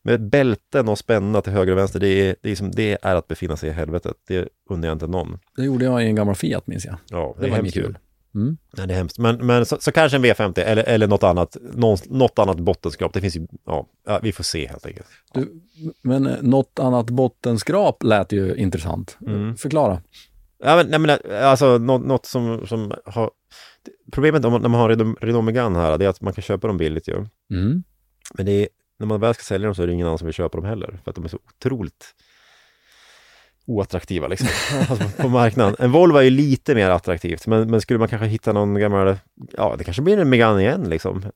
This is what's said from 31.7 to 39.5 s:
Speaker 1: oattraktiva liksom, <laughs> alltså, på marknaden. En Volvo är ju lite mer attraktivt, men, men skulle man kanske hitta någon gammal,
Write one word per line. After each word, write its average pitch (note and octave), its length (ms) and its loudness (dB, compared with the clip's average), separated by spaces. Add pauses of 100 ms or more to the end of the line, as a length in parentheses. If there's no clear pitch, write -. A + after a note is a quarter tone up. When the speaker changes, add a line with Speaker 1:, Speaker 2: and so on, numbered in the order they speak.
Speaker 1:
oattraktiva F#2 600 -4
liksom, F#2+ 200 -2 (220)
<laughs> C#3 200 -2
alltså, G#2 320 -4
på C3+ 80 0
marknaden. A#2 500 2
En B2 120 2
Volvo E3 260 8
är C#3 40 8
ju C3 80 8
lite C3+ 460 2
mer G2 140 4
attraktivt, F2 580 -2
men, A2 240 2
men A2 100 4
skulle A#2 180 0
man A2+ 80 2
kanske A2 200 -4
hitta G#2+ 260 -2
någon G#2 200 2
gammal, G2 420 2 (360)